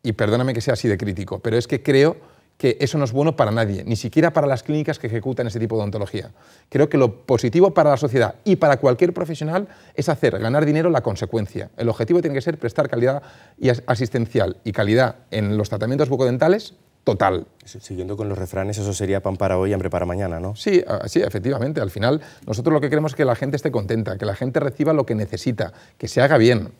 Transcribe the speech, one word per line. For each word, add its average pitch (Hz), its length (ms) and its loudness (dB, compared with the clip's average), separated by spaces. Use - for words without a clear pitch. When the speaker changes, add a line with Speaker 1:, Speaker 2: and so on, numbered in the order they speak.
Speaker 1:
y 110 120 -4
perdóname 117 420 0
que 117 60 -4
sea 131 120 -2
así 113 140 -2
de 101 100 2
crítico, 98 420 -6
pero 113 180 -2
es 120 100 -2
que - 160 -4
creo 143 340 4
que - 240 0
eso 147 180 0
no 143 60 2
es 110 60 -4
bueno 147 240 0
para 107 160 2
nadie, 104 320 -2
ni 113 120 -2
siquiera 156 360 0
para 151 140 2
las 135 180 -2
clínicas 151 360 -4
que 127 80 -8
ejecutan 117 400 -4
ese 113 120 -6
tipo 113 160 -2
de 110 60 0
odontología. 104 500 -6
Creo - 180 4
que 156 100 0
lo 123 280 2
positivo 147 480 4
para 147 160 4
la 139 80 4
sociedad 120 460 0
y 196 140 4
para 143 200 4
cualquier 139 360 4
profesional 165 540 -4
es 147 120 -2
hacer 135 320 2
ganar 127 260 2
dinero 160 260 2
la 135 100 2
consecuencia. 104 760 -4
El 117 120 0
objetivo 165 320 0
tiene 147 140 -2
que 135 60 -2
ser 160 180 -4
prestar - 300 -2
calidad 127 340 0
y 127 120 2
as-, 120 180 0
asistencial 110 760 0
y 110 80 -4
calidad 110 440 2
en 107 260 -2
los 104 120 -2
tratamientos 123 400 -2
bucodentales 131 680 0
total. 95 440 0
Speaker 2:
Si-, - 140 -20
siguiendo 95 380 -8
con 104 120 -6
los 95 80 -4
refranes, 95 400 -4
eso 101 160 -4
sería 98 280 -2
"pan 95 140 -4
para 95 220 0
hoy, 95 160 0
hambre 92 160 -2
para 87 160 -2
mañana", 90 340 -4
¿no? 95 160 -8
Speaker 1:
Sí, 190 320 2
ah, - 200 -4
sí, 175 140 0
efectivamente. 127 600 -2
Al 98 80 -2
final, 123 320 0
nosotros 123 260 -2
lo 151 100 4
que 143 80 -2
queremos 151 240 0
es - 20 -10
que 147 100 2
la 123 100 2
gente 139 200 -4
esté 139 160 -2
contenta, 104 460 -2
que - 80 -6
la 98 100 -2
gente 131 240 -2
reciba 147 340 -2
lo 139 140 2
que 113 80 -2
necesita, 107 580 -4
que 117 100 -10
se 120 140 2
haga 139 160 6
bien. 113 420 4